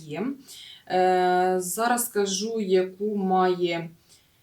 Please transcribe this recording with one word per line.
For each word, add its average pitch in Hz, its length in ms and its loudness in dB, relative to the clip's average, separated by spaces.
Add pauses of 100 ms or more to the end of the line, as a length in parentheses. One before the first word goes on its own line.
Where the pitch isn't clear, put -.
є. 160 220 -6 (600)
Е, 185 720 4
зараз 233 460 -2
скажу, 202 540 -2
яку 190 560 0
має, 180 760 0 (540)